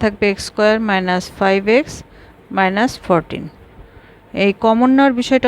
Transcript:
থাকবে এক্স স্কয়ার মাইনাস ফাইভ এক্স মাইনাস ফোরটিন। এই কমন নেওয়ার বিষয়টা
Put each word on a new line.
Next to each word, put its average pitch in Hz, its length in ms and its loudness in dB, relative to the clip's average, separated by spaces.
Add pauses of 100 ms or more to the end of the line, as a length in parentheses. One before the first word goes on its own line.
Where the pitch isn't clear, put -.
থাকবে 214 280 -2
এক্স - 180 -8
স্কয়ার 214 240 2 (140)
মাইনাস 185 360 0 (140)
ফাইভ 196 220 2 (180)
এক্স - 160 -4 (640)
মাইনাস 196 340 0 (120)
ফোরটিন। - 400 -2 (1000)
এই 202 80 2 (120)
কমন 226 320 2
নেওয়ার 277 240 4
বিষয়টা 262 280 0